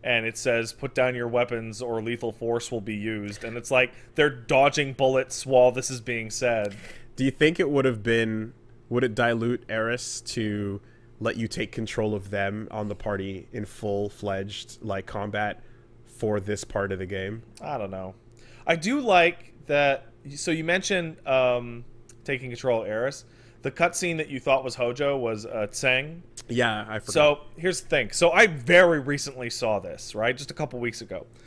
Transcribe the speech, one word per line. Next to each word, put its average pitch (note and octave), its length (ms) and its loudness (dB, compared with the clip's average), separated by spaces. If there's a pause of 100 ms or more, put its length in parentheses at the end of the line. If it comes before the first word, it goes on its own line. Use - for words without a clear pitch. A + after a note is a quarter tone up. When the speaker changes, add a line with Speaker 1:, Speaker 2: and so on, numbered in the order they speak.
Speaker 1:
And A#2 220 0
it A2+ 100 -6
says, A#2 340 0
"Put - 220 -10
down B2+ 220 2
your A#2+ 120 -4
weapons A#2 540 -2
or A#2 180 -2
lethal A2+ 320 -4
force A#2 400 -4
will A#2 80 -4
be G#2+ 160 -6
used." G#2 480 -6
And A#2 140 -8
it's A#2+ 140 -6
like, B2+ 200 4 (220)
they're D3 160 6
dodging C3+ 640 4
bullets C3 540 2
while B2+ 240 8
this B2+ 180 -4
is B2+ 100 -6
being A2+ 300 -4
said. A2 460 0 (400)
Speaker 2:
Do C3 100 0
you C3 60 4
think D#3 280 2
it E3+ 120 2
would C3+ 140 4
have A2+ 180 0
been, A2+ 500 0 (340)
would B2 160 2
it A2 120 0
dilute A#2 520 2
Eris A2+ 540 -4
to G#2 580 -4 (400)
let A2+ 180 -2
you A2+ 100 -4
take - 240 -6
control G#2+ 420 -2
of G2 160 -6
them G2+ 400 -2
on G#2+ 180 -6
the G2+ 80 -6
party G2 560 -6
in G#2+ 140 -6
full-fledged, G2+ 1200 -6
like, G2 240 -6
combat G#2 560 -6 (420)
for G#2+ 340 -2
this G2 240 -4
part G2 280 -4
of F#2 80 -4
the F#2+ 80 -6
game? G2 340 -6 (180)
Speaker 1:
I D3 200 -8
don't G2+ 100 -6
know. F#2 240 -10 (540)
I E3+ 80 2
do G#3+ 240 -2
like F3+ 540 4 (120)
that. C#3+ 400 2 (300)
So - 160 -4
you D#3+ 120 0
mentioned, F3 540 -2 (100)
um, B2 560 2 (400)
taking C3 280 -6
control A#2 320 0
of F#2+ 40 -6
Eris. A#2 380 -4 (380)
The C#3 80 -4
cutscene E3+ 460 0
that D#3 120 -4
you C3+ 100 -6
thought C3+ 240 2
was B2 120 -6
Hojo C3+ 420 0
was, A2+ 300 -4
uh, G#2+ 240 -2
Tseng. C#3+ 500 0 (260)
Speaker 2:
Yeah, A2+ 400 0
I A2 120 -6
forgot. - 140 -8
Speaker 1:
So D3 260 6 (180)
here's E3+ 240 -2
the - 80 -16
thing. C3 220 0
So E3+ 200 4
I G#3 140 8
very E3+ 540 8
recently C3 500 -4
saw A2 300 0
this, F2+ 340 -12
right? A#2 240 0
Just C#3 140 -12
a - 20 -12
couple B2+ 260 -6
weeks A#2+ 220 -6
ago. G2 240 -10 (220)